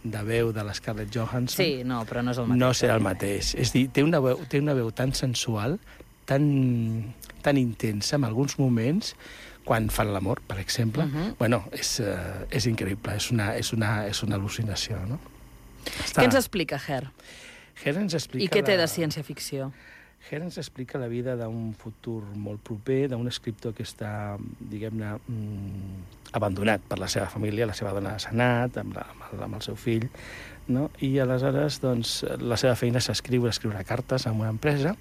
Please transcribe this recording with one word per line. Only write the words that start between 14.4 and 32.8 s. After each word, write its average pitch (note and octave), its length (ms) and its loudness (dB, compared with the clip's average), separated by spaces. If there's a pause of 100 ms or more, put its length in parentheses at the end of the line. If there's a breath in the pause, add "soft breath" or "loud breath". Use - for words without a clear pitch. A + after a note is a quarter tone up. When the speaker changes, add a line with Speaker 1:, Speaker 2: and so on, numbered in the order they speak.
Speaker 1:
no? C3 120 -4 (840 loud breath)
Està - 180 4
Speaker 2:
Què B3 40 10
ens B3 100 6
explica E3+ 400 2 (100)
Hair? C3+ 240 -2 (760 loud breath)
Speaker 1:
Hair C#3+ 120 2
ens G3+ 160 0
explica C#3 300 -2
Speaker 2:
I F#3 60 0
què G3+ 160 4
té G3+ 100 6
Speaker 1:
la F3 80 4
Speaker 2:
de E3 60 2
ciència-ficció? D3 840 -4 (520 loud breath)
Speaker 1:
Her - 180 -8
ens F3 160 -8
explica C3 400 -8
la B2 100 -4
vida B2 280 -2
d'un A2+ 400 -4
futur A2+ 460 -8 (140)
molt G#2 280 -6
proper, C3 460 0
d'un A#2+ 180 -2
escriptor A#2 480 -6
que - 80 -8
està, G#2 540 -6 (200)
diguem-ne, G#2+ 600 -6
mm, G2 1120 -8
abandonat G#2 540 2
per - 100 -4
la F#2 140 -4
seva G2 180 0
família, G#2+ 380 0
la G#2 80 -4
seva G#2 160 -4
dona G2+ 260 -2
s'ha - 140 -6
anat B2 460 4
amb G2 180 -6
la, - 160 -8
amb - 220 -18
el, G2+ 100 -6
amb - 120 -6
el - 60 -8
seu - 140 -8
fill, A2+ 320 0 (600 loud breath)
no? C3 200 2 (140)
I C3+ 180 2
aleshores, C3+ 640 2
doncs, A#2+ 400 0 (180)
la A#2+ 180 0
seva B2+ 180 4
feina A#2+ 240 2